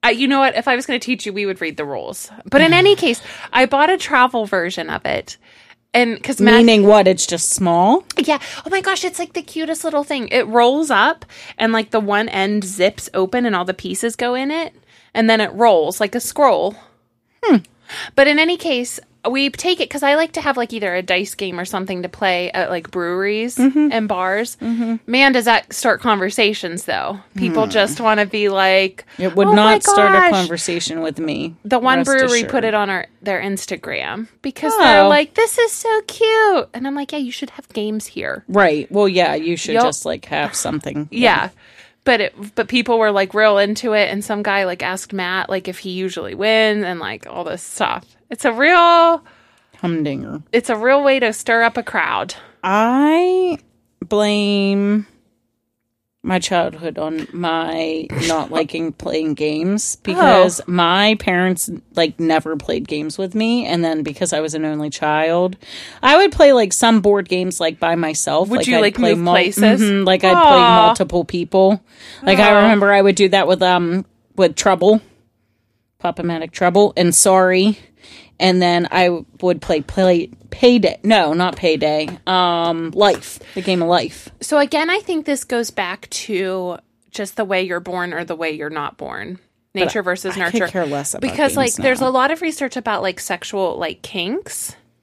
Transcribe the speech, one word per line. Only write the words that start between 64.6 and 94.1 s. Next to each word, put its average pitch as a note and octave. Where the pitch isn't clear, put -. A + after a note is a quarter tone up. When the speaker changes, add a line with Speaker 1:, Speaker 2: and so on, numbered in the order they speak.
Speaker 2:
only D3+
child, D#3+
I C#4
would F#4+
play, C#4+
like, A3+
some A3+
board G3+
games, F3+
like, E3
by E3+
myself. D#3+
Speaker 1:
Would B3
Speaker 2:
Like, -
Speaker 1:
you, B3
Speaker 2:
I'd A3
Speaker 1:
like, G3+
Speaker 2:
play A#3+
Speaker 1:
move F3
Speaker 2:
mul-, F3
Speaker 1:
places? G3+
Speaker 2:
mm-hmm, G3+
like, F#3
I'd F#3
play F3
Speaker 1:
Aw. A#3
Speaker 2:
multiple F3+
people. F#3+
Like, F#3+
I G#3
Speaker 1:
Aw. G#3
Speaker 2:
remember G#3
I G3+
would G3
do F#3+
that F#3+
with, F#3
um, F3+
with E3+
Trouble, G3
Pop-O-Matic E3+
Trouble, F#3+
and F3
Sorry. F#3+
And F3+
then F3
I F3+
would F3
play, D#3+
play F3+
Payday. A#3+
No, F#3+
not F3+
Payday. D3+
Um, E3+
Life. F#3+
The F#3+
game F3+
of E3
Life. -
Speaker 1:
So D4+
again, D4+
I G4
think E4+
this C#4
goes A#3
back F#3+
to F#3
just G3+
the A3
way F#3
you're F3
born F3
or E3
the E3+
way D#3+
you're D3+
not D3+
born. -
Speaker 2:
But G3
Speaker 1:
Nature G3+
versus F#3
Speaker 2:
I F3
could A#3
Speaker 1:
nurture. F3
Speaker 2:
care F3+
less C#3+
about C4
Speaker 1:
Because, C#4
like, C4
Speaker 2:
games -
Speaker 1:
there's B3+
Speaker 2:
now. B3+
Speaker 1:
a -
lot C4
of D#4+
research D4+
about, A3
like, F#3
sexual, F#3
like, E3+
kinks. G#3+